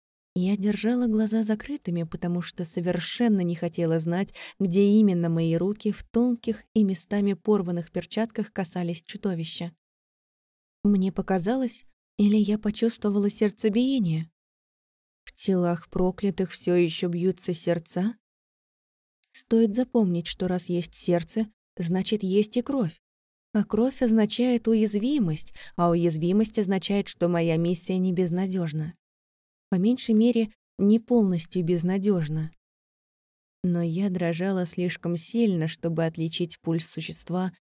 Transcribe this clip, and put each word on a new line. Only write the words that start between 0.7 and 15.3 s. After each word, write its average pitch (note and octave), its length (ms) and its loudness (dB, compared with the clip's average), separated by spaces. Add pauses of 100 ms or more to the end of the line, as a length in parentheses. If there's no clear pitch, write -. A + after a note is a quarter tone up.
глаза A3 340 2
закрытыми, G#3+ 640 -4
потому F3 380 -4
что - 220 -8
совершенно F3+ 760 0
не F3 160 0
хотела E3 420 0
знать, E3+ 360 -2 (260)
где G3 240 4
именно G3+ 440 4
мои E3 280 2
руки G3+ 340 -2
в - 140 -6
тонких A#3 580 -2 (120)
и G#3+ 100 4
местами G3+ 480 0
порванных F3+ 580 0
перчатках - 600 -6
касались E3+ 500 -6
чудовища. E3+ 680 -6 (1120)
Мне G3 260 2
показалось, G3 760 -2 (320)
или G#3 180 6
я G#3 200 2
почувствовала G#3 720 0
сердцебиение? G#3 1000 0 (960)
В - 100 -20